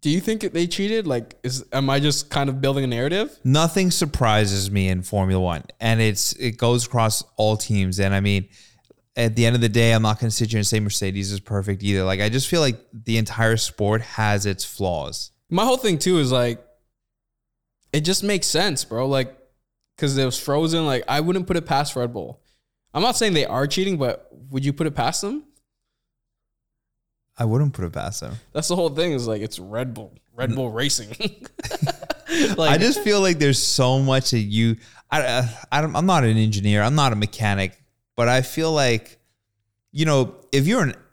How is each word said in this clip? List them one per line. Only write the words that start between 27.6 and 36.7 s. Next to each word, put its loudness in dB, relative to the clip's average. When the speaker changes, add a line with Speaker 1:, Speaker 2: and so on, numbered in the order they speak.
Speaker 2:
put -6
it -6
past -8
them. -10
Speaker 1:
That's -4
the 0
whole 0
thing -2
is, -4
like, -4
it's -10
Red -8
Bull, -16
Red -4
Speaker 2:
N- -2
Speaker 1:
Bull -4
Racing. -4
<laughs> -8
Speaker 2:
<laughs> 0
Speaker 1:
Like 4
Speaker 2:
I 4
just 2
feel 2
like 2
there's 4
so 2
much 2
that 2
you, 2
I, 2
I, 0
I 2
don't, -2
I'm 0
not 4
an 4
engineer. 2